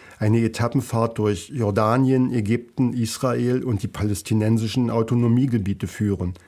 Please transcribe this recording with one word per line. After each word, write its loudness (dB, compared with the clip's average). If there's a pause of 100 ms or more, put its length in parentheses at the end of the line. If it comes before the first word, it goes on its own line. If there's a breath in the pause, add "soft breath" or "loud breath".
(180 loud breath)
eine 2
Etappenfahrt 0
durch -2
Jordanien, 2
Ägypten, -2
Israel -2
und -2
die -4
palästinensischen 0
Autonomiegebiete 0
führen, -2 (140 loud breath)